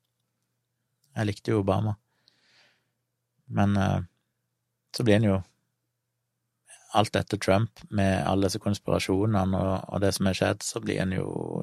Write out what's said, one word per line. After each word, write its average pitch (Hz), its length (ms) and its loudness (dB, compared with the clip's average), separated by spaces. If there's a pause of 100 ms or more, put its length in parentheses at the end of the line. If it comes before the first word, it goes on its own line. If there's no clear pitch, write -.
(1160)
jeg 107 140 -2
likte 113 240 -4
jo 104 80 2
Obama. 98 320 0 (1600)
Men, 101 240 2
eh, 95 240 0 (920)
så 123 120 -2
blir 104 140 6
en 110 100 2
jo, 95 80 2 (1600)
alt 104 240 2
etter 101 160 -4
Trump, 101 460 0 (100)
med 95 320 2
alle 95 240 2
disse 107 160 -4
konspirasjonene 95 960 0
og, 95 120 0 (200)
og 95 80 -2
det 98 160 2
som 95 80 -2
har 95 140 2
skjedd, 101 260 0
så - 160 -8
blir 101 220 -2
en 92 100 -2
jo 50 140 -4 (360)